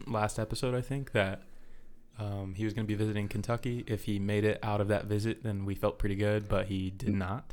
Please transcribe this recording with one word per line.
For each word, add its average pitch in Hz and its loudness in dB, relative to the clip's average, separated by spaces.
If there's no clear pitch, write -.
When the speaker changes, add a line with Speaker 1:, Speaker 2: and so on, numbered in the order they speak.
Speaker 1:
last 107 0
episode, 117 -2
I 123 0
think, 139 -4
that, 98 2
um, 98 -4
he 104 -2
was 107 0
gonna 110 0
be 107 0
visiting 104 0
Kentucky. 120 -2
If 107 -2
he 104 0
made 104 2
it 107 4
out 104 2
of 101 2
that 104 4
visit, 104 0
then 98 -2
we 98 0
felt - 2
pretty 98 2
good, 104 2
but 95 2
he 95 0
did 104 -2
Speaker 2:
N-, 98 4
Speaker 1:
not. 98 -2